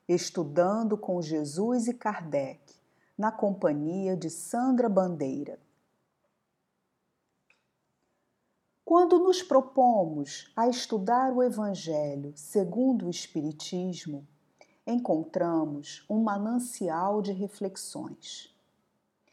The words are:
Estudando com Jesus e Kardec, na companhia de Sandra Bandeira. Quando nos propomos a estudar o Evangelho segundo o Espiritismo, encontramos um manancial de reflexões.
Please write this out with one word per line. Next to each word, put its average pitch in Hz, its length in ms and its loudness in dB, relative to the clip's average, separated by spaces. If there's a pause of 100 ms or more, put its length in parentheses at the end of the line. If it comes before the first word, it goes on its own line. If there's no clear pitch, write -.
Estudando 180 880 0
com 180 240 -2
Jesus 165 680 -2
e 240 60 0
Kardec, 165 680 -4 (580)
na 214 140 0
companhia 185 880 0
de 160 120 -6
Sandra 240 600 0
Bandeira. 151 720 -2 (3250)
Quando 349 360 8
nos 359 240 4
propomos 220 1120 2
a 226 120 4
estudar 240 640 0
o 254 100 2
Evangelho 156 960 -2
segundo 208 680 0
o 175 40 -4
Espiritismo, 156 1160 -6 (580)
encontramos 165 1200 -2
um 220 140 2
manancial 208 1000 -2
de 196 100 -4
reflexões. - 1200 -10 (800)